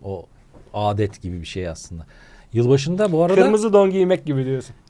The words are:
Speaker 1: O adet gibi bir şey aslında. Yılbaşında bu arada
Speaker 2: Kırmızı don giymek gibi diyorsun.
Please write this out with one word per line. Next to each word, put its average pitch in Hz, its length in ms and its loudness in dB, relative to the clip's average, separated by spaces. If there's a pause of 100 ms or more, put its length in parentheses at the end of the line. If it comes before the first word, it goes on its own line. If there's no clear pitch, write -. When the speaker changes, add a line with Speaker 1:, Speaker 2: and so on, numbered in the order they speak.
Speaker 1:
O 95 220 -10 (480)
adet 104 480 -2
gibi 90 180 -10
bir 82 60 -12
şey 90 220 -8
aslında. 82 380 -14 (460)
Yılbaşında 139 600 2
bu 160 100 2
arada 175 200 2
Speaker 2:
Kırmızı 214 300 2
don 196 180 6
giymek 185 360 0
gibi 135 180 -2
diyorsun. 131 300 -8 (160)